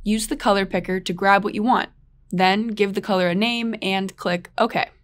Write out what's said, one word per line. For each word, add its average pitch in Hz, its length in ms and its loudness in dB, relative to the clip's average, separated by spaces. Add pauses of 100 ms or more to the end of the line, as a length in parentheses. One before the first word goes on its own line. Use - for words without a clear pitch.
Use 214 240 -2
the 302 80 -4
color 202 280 2
picker 185 360 -2
to 185 120 -6
grab 196 320 4
what 208 120 -4
you 208 80 -2
want, 233 260 2 (400)
then 190 380 2
give 202 260 -2
the 196 80 -2
color 185 280 0
a 175 40 0
name 233 480 -2
and 190 340 -4
click 180 440 -4
OK. - 320 0 (120)